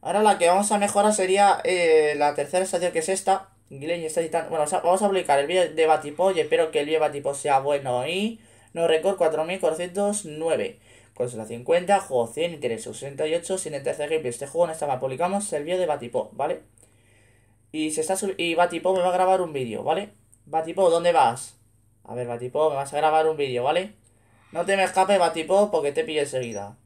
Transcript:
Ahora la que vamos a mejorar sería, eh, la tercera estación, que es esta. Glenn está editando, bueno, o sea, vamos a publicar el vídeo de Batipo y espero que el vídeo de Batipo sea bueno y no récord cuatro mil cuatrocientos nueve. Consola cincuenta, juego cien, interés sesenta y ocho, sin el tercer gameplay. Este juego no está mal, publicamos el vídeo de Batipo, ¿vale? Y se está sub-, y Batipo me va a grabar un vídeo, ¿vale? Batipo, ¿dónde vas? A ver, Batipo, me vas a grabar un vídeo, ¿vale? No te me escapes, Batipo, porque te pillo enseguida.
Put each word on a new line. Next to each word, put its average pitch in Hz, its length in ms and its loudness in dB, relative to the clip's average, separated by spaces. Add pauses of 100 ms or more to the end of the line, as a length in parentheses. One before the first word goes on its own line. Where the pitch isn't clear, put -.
Ahora 196 220 0
la 202 160 4
que 170 80 6
vamos 196 240 4
a 208 80 2
mejorar 202 340 2
sería, 196 500 4
eh, 160 540 4
la 147 160 2
tercera 151 300 -2
estación, 180 280 -2
que 165 80 -2
es 160 100 -4
esta. 190 400 0 (200)
Glenn 160 340 -6
está 156 180 -4
editando, 160 280 -4
bueno, 160 140 -2
o 147 40 -2
sea, 180 120 -2
vamos 190 240 2
a 208 40 2
publicar 185 300 2
el 143 80 2
vídeo 170 260 2
de 160 140 2
Batipo 156 460 2
y 180 80 0
espero 160 320 0
que 151 80 0
el 147 80 -2
vídeo 156 120 0
de 151 60 2
Batipo 143 300 -4
sea 139 240 2
bueno 135 480 -2
y 208 340 -4 (320)
no 170 140 0
récord 160 300 2
cuatro 156 280 2
mil 185 140 -6
cuatrocientos 180 680 -2
nueve. 151 540 -4 (340)
Consola 120 320 -6
cincuenta, 170 540 0
juego 120 280 -2
cien, 170 260 -6
interés 117 280 -6
sesenta 139 460 -8
y 156 80 -2
ocho, 180 220 -4
sin 151 160 -8
el 139 100 -8
tercer 147 260 -4
gameplay. 160 200 -2
Este 143 180 -8
juego 170 200 0
no 160 60 -6
está 151 140 -6
mal, 131 120 -2
publicamos 175 520 -4
el 147 140 -6
vídeo 180 120 -2
de 180 80 0
Batipo, 127 460 -4
¿vale? 131 300 -6 (1120)
Y 156 180 -4
se 156 100 -4
está 185 140 -2
sub-, 190 220 -4
y 170 180 -2
Batipo 175 400 2
me 185 60 0
va 180 80 2
a - 20 0
grabar 185 300 2
un 165 100 -4
vídeo, 123 320 -6
¿vale? 175 300 -4 (320)
Batipo, 165 440 0
¿dónde 170 220 4
vas? 127 460 2 (480)
A 113 100 -14
ver, 123 100 -6
Batipo, 123 440 -2
me 139 80 -2
vas 139 160 -6
a 147 40 -2
grabar 156 300 2
un 156 80 0
vídeo, 127 280 -2
¿vale? 175 320 -2 (580)
No 175 120 -4
te 196 120 0
me 190 60 4
escapes, 190 360 2
Batipo, 170 500 2
porque 147 220 0
te 160 140 -2
pillo 151 160 -2
enseguida. 117 640 -6